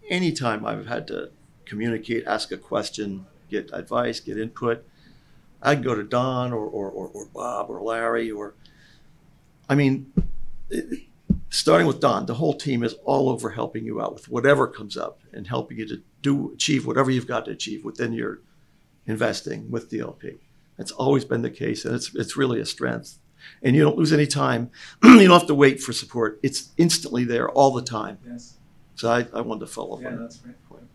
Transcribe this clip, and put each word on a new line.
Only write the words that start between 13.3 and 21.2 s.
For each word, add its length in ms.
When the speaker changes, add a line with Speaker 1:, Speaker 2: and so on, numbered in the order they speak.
Speaker 1:
over 200
helping 340
you 160
out 140
with 140
whatever 380
comes 300
up 240
and 140
helping 320
you 100
to 140
do, 300
achieve 340
whatever 240
you've 160
got 200
to 40
achieve 340
within 280
your 280
investing 640
with 200
D 100
L 120
P. 220
That's 160
always 320